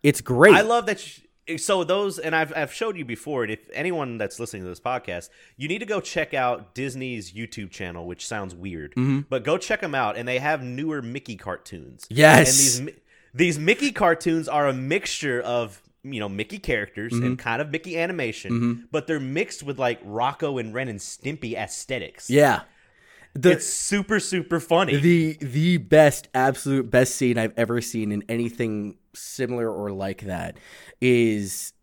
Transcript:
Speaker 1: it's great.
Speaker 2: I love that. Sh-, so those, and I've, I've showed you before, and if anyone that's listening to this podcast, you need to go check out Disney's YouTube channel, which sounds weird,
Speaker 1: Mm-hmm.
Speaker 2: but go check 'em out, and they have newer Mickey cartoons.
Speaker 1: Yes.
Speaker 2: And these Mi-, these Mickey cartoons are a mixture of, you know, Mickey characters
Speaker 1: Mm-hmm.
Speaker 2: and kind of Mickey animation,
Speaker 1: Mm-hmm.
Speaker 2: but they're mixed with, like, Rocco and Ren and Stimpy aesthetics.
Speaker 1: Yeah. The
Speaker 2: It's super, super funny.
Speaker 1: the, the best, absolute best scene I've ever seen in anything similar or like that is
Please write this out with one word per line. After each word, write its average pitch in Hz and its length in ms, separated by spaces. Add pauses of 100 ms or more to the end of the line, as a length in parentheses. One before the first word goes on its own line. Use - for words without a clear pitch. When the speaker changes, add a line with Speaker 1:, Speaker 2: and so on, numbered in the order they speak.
Speaker 1:
it's 147 160
great. 147 340
Speaker 2:
I 185 80
love 226 240
that. 208 140
Sh-, - 200 (380)
so 190 260
those, 190 340
and 160 180
I've, 156 200
I've 151 160
showed 220 260
you 151 80
before, 123 360
and 107 100
if 107 80 (120)
anyone 143 460
that's 104 220
listening 113 240
to 90 40
this 87 120
podcast, 120 480 (280)
you 135 120
need 185 100
to 214 80
go 202 140
check - 340
out 123 400
Disney's 123 580
YouTube 107 380
channel, 87 360
which 87 200
sounds 98 280
weird, 85 420
Speaker 1:
Mm-hmm. 135 240 (100)
Speaker 2:
but 127 140
go 151 140
check 208 240
'em 160 120
out, 117 220
and 120 120
they 127 120
have 147 220
newer 139 400
Mickey 120 340
cartoons. 85 760
Speaker 1:
Yes. 135 680
Speaker 2:
And 139 100
these - 80
Mi-, - 40 (340)
these 156 240
Mickey 208 340
cartoons 165 560
are 147 200
a 135 60
mixture 135 680
of, 117 400 (240)
you 135 160
know, 104 80
Mickey 107 300
characters 113 560
Speaker 1:
Mm-hmm. 120 100
Speaker 2:
and 127 140
kind 120 240
of 151 80
Mickey 165 280
animation, 165 540
Speaker 1:
Mm-hmm. 117 280 (120)
Speaker 2:
but 151 140
they're 160 120
mixed 147 440
with, 139 160
like, 123 260
Rocco 131 540
and 110 160
Ren 127 140
and 104 120
Stimpy 131 540
aesthetics. - 760
Speaker 1:
Yeah. 135 320 (720)
The 175 180
Speaker 2:
It's 170 140
super, - 540
super 170 400
funny. 165 360
Speaker 1:
the, 160 440
the 151 380
best, 151 560
absolute 131 560
best 127 240
scene 120 240
I've 113 180
ever 117 240
seen 110 320
in 104 160
anything 117 680 (180)
similar 120 560
or 101 200
like 98 320
that 87 340 (440)
is 113 720 (100)